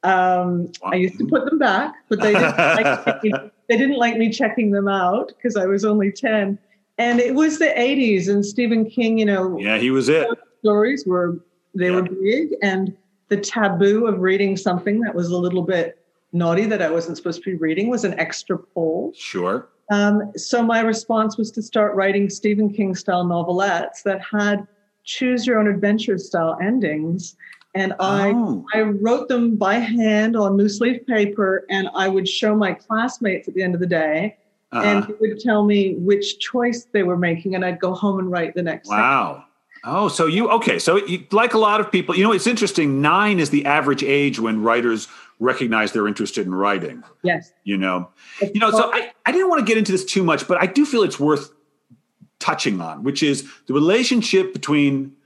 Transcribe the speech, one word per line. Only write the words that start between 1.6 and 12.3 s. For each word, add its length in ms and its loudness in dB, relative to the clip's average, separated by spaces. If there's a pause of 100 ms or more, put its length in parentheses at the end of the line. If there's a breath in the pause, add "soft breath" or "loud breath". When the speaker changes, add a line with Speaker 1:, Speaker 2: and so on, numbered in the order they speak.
Speaker 1:
but 120 0
they 120 4
didn't 240 2
Speaker 2:
<laughs> 0 -
Speaker 1:
like 640 2
me, 100 0 (340)
they 100 2
didn't 200 2
like 200 0
me 120 2
checking 400 0
them 180 0
out 440 0 (100)
'cause 140 -2
I 100 0
was 180 0
only 280 2
ten. 480 -2 (400)
And 200 2
it 140 2
was 240 2
the 220 2
eighties, 480 2
and 180 2
Stephen 420 0
King, 300 0
you 80 2
know, 320 0
Speaker 2:
Yeah, 220 0
he 100 2
was 200 2
it. 180 4 (320)
Speaker 1:
stories 480 2
were, 320 -2 (340)
they 160 0
were 160 0
Speaker 2:
Yeah. 160 -8
Speaker 1:
big, 280 0 (120)